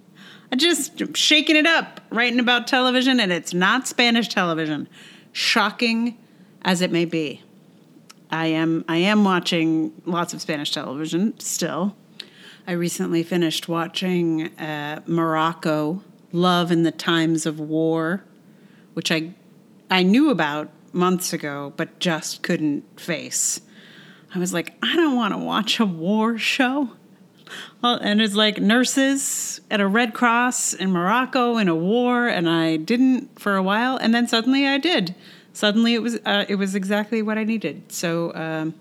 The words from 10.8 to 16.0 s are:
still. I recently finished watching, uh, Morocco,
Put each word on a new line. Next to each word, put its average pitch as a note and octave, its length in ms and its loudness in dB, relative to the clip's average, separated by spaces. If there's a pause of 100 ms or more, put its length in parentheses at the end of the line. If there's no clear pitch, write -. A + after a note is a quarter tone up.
still. E3 560 -4 (680)
I F3+ 60 -6
recently F3 500 -2
finished E3+ 440 -2
watching, E3+ 840 -2 (100)
uh, D3+ 480 -8
Morocco, D#3+ 960 0 (300)